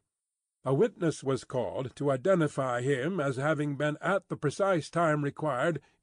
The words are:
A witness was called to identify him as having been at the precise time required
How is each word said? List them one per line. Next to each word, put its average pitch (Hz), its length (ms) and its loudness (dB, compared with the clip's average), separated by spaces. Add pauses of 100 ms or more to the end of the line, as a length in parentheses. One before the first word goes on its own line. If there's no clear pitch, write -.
(640)
A 131 100 2
witness 175 500 2
was 131 200 -2
called 117 520 -4
to 143 160 0
identify 135 720 2
him 139 380 0
as 139 160 0
having 147 400 -2
been 147 260 -2
at 190 280 0
the 156 80 -6
precise 175 520 0
time 156 340 2
required 143 580 -2 (220)